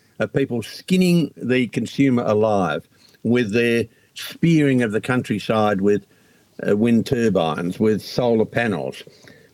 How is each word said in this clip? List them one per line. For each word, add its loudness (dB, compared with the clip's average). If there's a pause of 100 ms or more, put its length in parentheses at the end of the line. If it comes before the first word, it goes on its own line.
(200)
of -4
people -2
skinning 0
the 0
consumer 0
alive 0 (360)
with 0
their 0 (300)
spearing 2
of 0
the -2
countryside -2
with, 2 (640)
uh, 2
wind 2
turbines, 0
with 0
solar 0
panels. -4 (500)